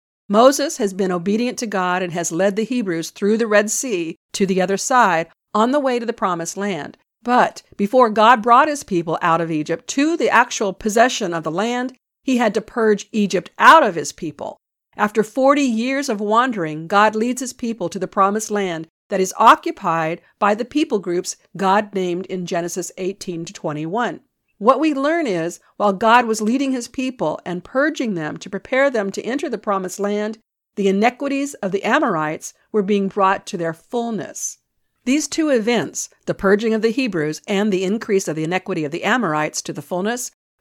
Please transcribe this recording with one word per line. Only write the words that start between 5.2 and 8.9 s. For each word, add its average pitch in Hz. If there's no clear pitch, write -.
on 226
the 294
way 262
to 226
the 208
promised 175
land. 190
But 240
before 226
God 220
brought 247
his 294
people 165